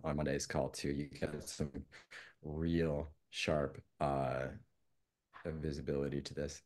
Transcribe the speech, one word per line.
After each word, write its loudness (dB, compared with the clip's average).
on 2
Monday's 2
call, 2
too. -2
You -2
got -2
some -4
real 2
sharp, 2
uh, 2
visibility 0
to -6
this. -2